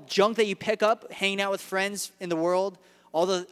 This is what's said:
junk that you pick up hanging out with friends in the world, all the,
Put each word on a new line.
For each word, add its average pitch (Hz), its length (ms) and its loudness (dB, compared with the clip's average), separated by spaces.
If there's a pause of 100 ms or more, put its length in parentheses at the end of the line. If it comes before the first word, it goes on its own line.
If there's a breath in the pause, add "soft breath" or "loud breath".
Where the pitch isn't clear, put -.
junk 202 300 2
that 220 100 4
you 196 120 -4
pick 214 260 -2
up 220 260 0
hanging 196 300 -2
out 196 120 0
with 190 100 -2
friends 190 580 -4
in 185 80 -10
the 170 80 0
world, 180 420 0 (360 soft breath)
all 165 120 4
the, 180 260 -2